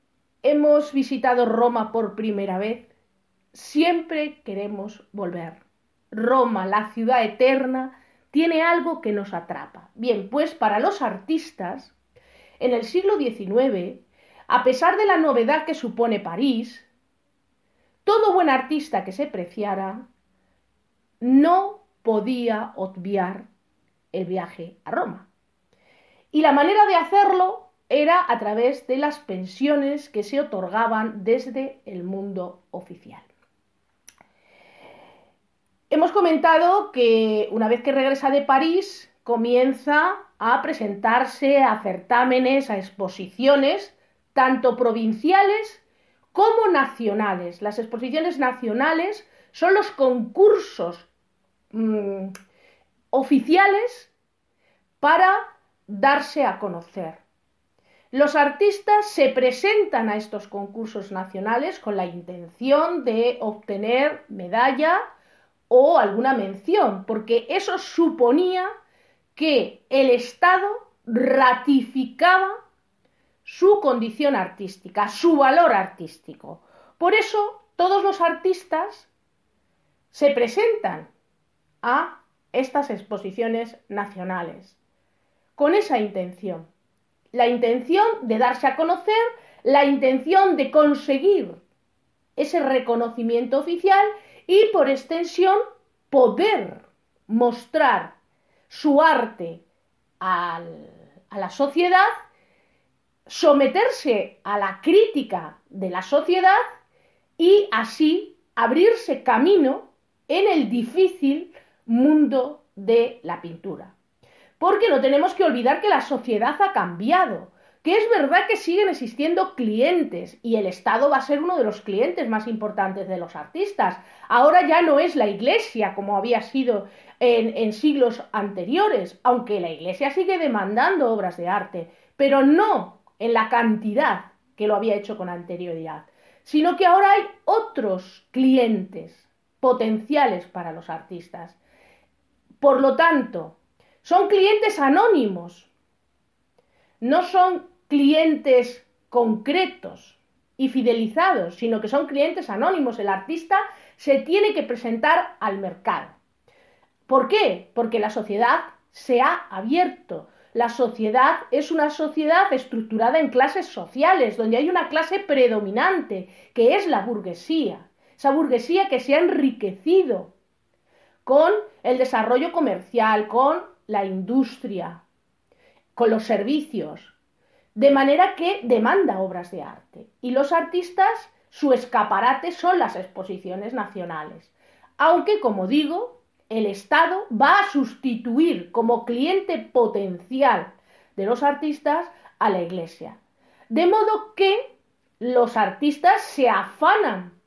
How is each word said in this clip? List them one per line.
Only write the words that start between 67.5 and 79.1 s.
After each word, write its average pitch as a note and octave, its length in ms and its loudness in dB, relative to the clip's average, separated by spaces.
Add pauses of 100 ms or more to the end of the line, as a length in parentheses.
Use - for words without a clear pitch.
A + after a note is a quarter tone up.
suponía E4+ 880 0 (720)
que C#4+ 520 -2
el C4 220 2
Estado F4+ 580 0 (380)
ratificaba C4 1400 2 (960)
su G4+ 340 4
condición C4 560 0
artística, F#3+ 720 -6
su E4 280 2
valor C#4 380 6
artístico. E3 880 -8 (340)
Por F4+ 160 2
eso, G#4+ 500 -2 (140)
todos F#4+ 260 2
los G4 200 -2
artistas E4+ 840 -4 (1040)